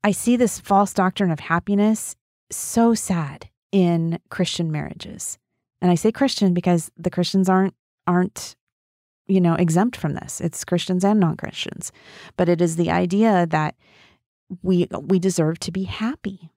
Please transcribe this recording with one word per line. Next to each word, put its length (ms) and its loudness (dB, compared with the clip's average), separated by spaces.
I 80 2
see 240 0
this 240 0
false 340 2
doctrine 380 0
of 80 -4
happiness 720 0
so 420 2
sad 540 -6
in 480 2
Christian 400 -4
marriages. 680 -10
And 80 4
I 60 4
say 160 2
Christian 420 2
because 420 0
the 140 -4
Christians 380 0
aren't, 260 2
aren't, 480 -2
you 140 4
know, 140 4
exempt 420 2
from 180 -4
this. 260 -12
It's 240 -6
Christians 400 -2
and 140 4
non-Christians. 720 -4
But 120 2
it 120 2
is 160 2
the 160 0
idea 540 2
that 280 -2
we, 300 2
we 260 0
deserve 400 0
to 140 -8
be 120 -6
happy. 720 -8